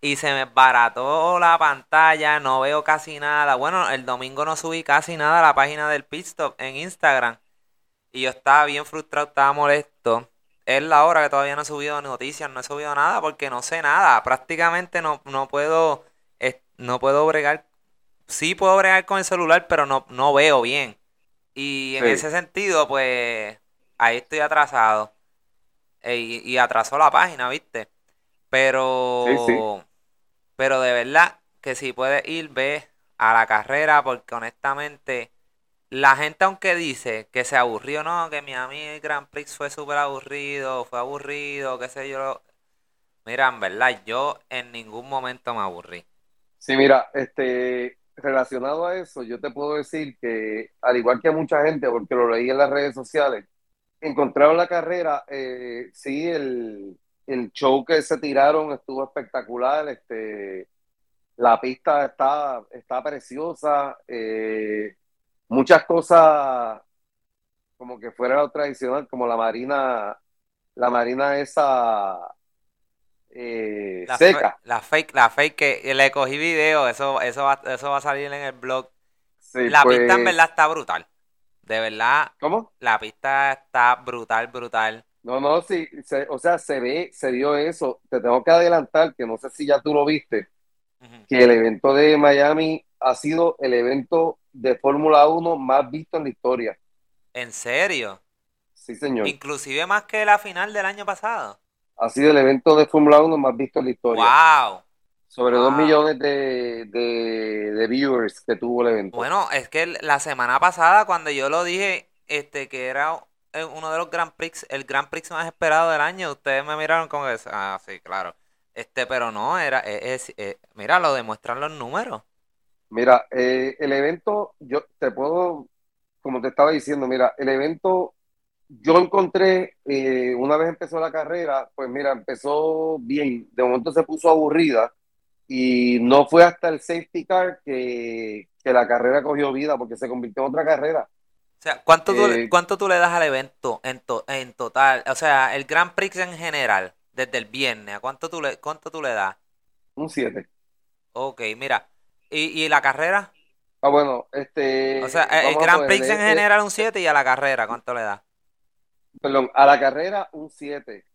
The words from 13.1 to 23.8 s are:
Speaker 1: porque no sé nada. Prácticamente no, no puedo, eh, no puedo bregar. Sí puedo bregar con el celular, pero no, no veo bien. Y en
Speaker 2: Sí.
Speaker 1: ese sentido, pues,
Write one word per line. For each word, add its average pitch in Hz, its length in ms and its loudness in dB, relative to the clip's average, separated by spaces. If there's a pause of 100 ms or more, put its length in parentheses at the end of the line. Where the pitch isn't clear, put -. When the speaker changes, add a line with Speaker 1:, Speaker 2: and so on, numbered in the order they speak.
Speaker 1:
porque 151 300 -6
no 123 120 -6
sé 165 200 -6
nada. 151 400 4
Prácticamente 170 800 -2
no, 151 240 -4
no 135 220 -6
puedo, 151 560 0 (360)
eh, 127 220 -4 (160)
no 127 200 -4
puedo 139 280 2
bregar. 156 400 -2 (600)
Sí 165 260 -4
puedo 190 240 4
bregar 190 280 4
con 196 120 -2
el 185 60 -4
celular, 175 440 2
pero 151 180 2
no, 135 240 -2
no 135 240 2
veo 143 280 6
bien. 123 340 -4 (580)
Y 135 440 -8
en 131 60 -4
Speaker 2:
Sí. 117 80 4
Speaker 1:
ese 143 180 -2
sentido, 170 580 -2
pues, 120 680 -2 (400)